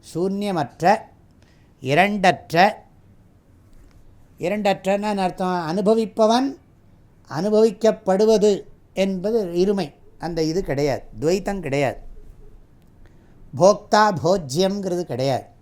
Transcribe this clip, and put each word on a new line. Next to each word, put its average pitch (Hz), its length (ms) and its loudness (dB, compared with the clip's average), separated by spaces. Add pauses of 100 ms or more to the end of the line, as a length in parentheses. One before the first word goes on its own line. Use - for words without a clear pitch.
(120)
சூன்யமற்ற, 190 720 -4 (1080)
இரண்டற்ற. 185 640 2 (1900)
இரண்டற்றன்னா 202 680 -2
என்ன 190 140 -2
அர்த்தம்? 180 280 -4 (160)
அனுபவிப்பவன், 220 760 2 (920)
அனுபவிக்கப்படுவது 214 1120 2 (520)
என்பது 196 360 -2 (220)
இருமை. 190 260 0 (380)
அந்த 165 140 -6 (120)
இது 185 180 -2
கிடையாது, 131 340 -2 (180)
துவைத்தம் 190 440 -2
கிடையாது. 135 340 -2 (1600)
போக்தா 208 440 4 (180)
போஜ்யம்ங்கிறது 180 920 -2
கிடையாது 131 340 -4 (160)